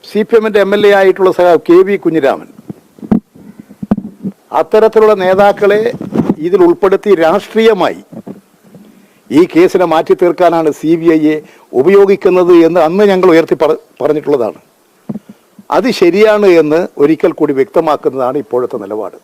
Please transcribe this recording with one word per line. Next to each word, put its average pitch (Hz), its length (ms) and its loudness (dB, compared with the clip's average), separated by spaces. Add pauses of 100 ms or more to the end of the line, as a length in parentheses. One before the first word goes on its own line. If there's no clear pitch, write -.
സി 202 200 -4
പി 233 100 -2
എമ്മിന്റെ 214 260 0
എം 196 120 -2
എൽ 208 120 0
എ - 100 4
ആയിട്ടുള്ള 190 400 2
സഖാവ് 175 300 2
കെ 175 180 6
വി 196 180 -2
കുഞ്ഞിരാമൻ, 135 440 -2 (2000)
അത്തരത്തിലുള്ള 214 540 2 (100)
നേതാക്കളെ 202 560 2 (680)
ഇതിൽ 185 200 0
ഉൾപ്പെടുത്തി 190 440 0 (140)
രാഷ്ട്രീയമായി 185 760 0 (1400)
ഈ - 20 2 (140)
കേസിനെ 185 400 2
മാറ്റി 170 260 0
തീർക്കാനാണ് 170 500 0 (100)
സി 156 200 -2
ബി 165 160 0
ഐയെ 156 200 0 (440)
ഉപയോഗിക്കുന്നത് 185 760 2 (120)
എന്ന് 170 200 0
അന്ന് 190 240 0
ഞങ്ങൾ 185 240 0
ഉയർത്തി 160 280 0
പറ-, 156 200 -2 (180)
പറഞ്ഞിട്ടുള്ളതാണ്. 143 600 -4 (1160)
അത് 196 120 0 (120)
ശരിയാണ് 208 480 2 (120)
എന്ന് 156 200 0 (220)
ഒരിക്കൽ 156 380 0
കൂടി 147 180 -2
വ്യക്തമാക്കുന്നതാണ് 135 880 -4
ഇപ്പോഴത്തെ 123 400 -6
നിലപാട്. 101 400 -10